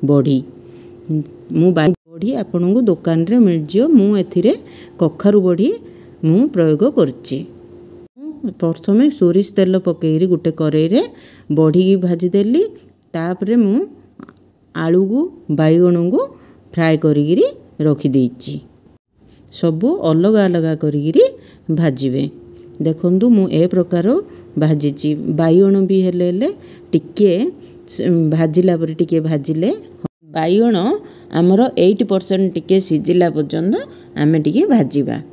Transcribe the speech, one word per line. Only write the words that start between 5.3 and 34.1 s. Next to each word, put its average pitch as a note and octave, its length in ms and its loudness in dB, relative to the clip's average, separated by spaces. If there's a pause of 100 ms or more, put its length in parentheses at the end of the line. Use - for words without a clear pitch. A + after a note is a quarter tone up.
ବଢ଼ି F3+ 280 0 (540)
ମୁଁ D#3+ 240 4
ପ୍ରୟୋଗ D#3+ 420 0
କରୁଛି। C#3 480 -4 (760)
ମୁଁ C#4 380 -12
ପ୍ରଥମେ G3 580 0
ସୋରିଷ F#3+ 440 0
ତେଲ F#3 240 2
ପକେଇକିରି D#3+ 480 -2
ଗୋଟେ E3 260 -2
କରେଇରେ D#3+ 500 0 (500)
ବଢ଼ିକି D#3+ 440 2
ଭାଜିଦେଲି। F#3 680 0 (500)
ତାପରେ F3+ 420 -4
ମୁଁ G#3+ 220 2 (1000)
ଆଳୁକୁ, F#3 440 0 (320)
ବାଇଗଣକୁ E3+ 680 2 (520)
ଫ୍ରାଏ D#3+ 260 0
କରିକିରି D#3 480 0 (360)
ରଖିଦେଇଛି। C#3 720 -2 (1000)
ସବୁ E3+ 360 -2 (120)
ଅଲଗା F3+ 440 2
ଅଲଗା E3 300 0
କରିକିରି D3+ 480 0 (480)
ଭାଜିବେ। C#3 520 -2 (580)
ଦେଖନ୍ତୁ, F3 480 0
ମୁଁ G#3 200 4
ଏ D#3 180 2
ପ୍ରକାର F3 400 -2 (500)
ଭାଜିଛି। D3+ 520 -2 (220)
ବାଇଗଣ E3+ 500 4
ବି F#3+ 200 0
ହେଲେ, F3+ 240 -2
ହେଲେ F#3+ 240 -2 (400)
ଟିକେ F#3+ 420 0 (560)
ସ-, - 200 -8 (220)
ଭାଜିଲା E3 480 0
ପରେ E3 160 -6
ଟିକେ D#3+ 260 -2
ଭାଜିଲେ, D#3 500 -2 (600)
ବାଇଗଣ F#3 480 0 (560)
ଆମର F3+ 280 4 (160)
ଏଇଟି G3 280 2
ପରସେଣ୍ଟ F#3+ 480 -2
ଟିକେ F#3 260 0
ସିଝିଲା F3 500 0
ପର୍ଯ୍ୟନ୍ତ D#3+ 460 -2 (400)